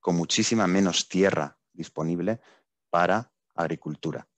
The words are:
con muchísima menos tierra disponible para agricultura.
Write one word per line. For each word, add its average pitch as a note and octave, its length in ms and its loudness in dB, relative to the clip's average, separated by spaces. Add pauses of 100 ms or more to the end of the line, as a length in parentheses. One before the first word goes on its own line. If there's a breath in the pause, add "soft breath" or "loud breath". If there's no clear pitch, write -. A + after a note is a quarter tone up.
con F2 160 0
muchísima G#2+ 500 0
menos G2 420 2
tierra F2 480 0 (160)
disponible F2 680 -4 (500 soft breath)
para F2+ 420 2 (220)
agricultura. - 720 -6 (120)